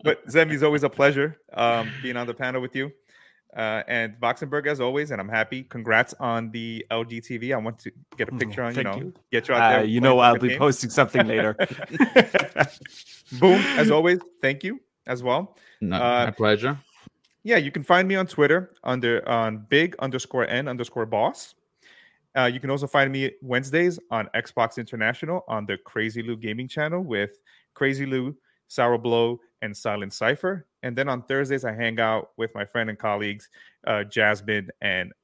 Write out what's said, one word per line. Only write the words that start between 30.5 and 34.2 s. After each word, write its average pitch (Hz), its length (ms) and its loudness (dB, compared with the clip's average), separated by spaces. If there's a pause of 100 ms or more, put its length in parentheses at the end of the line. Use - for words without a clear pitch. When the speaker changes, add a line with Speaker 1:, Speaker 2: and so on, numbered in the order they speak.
Speaker 1:
And 123 160 -8
then 139 100 -2
on 127 160 -4
Thursdays, 135 400 -2
I 117 80 -4
hang 113 280 -4
out 110 360 0
with 113 180 -6
my 104 120 -8
friend 113 240 -4
and 104 100 -10
colleagues, 104 500 -4 (380)
uh, 104 160 0
Jasmine 104 640 -2 (120)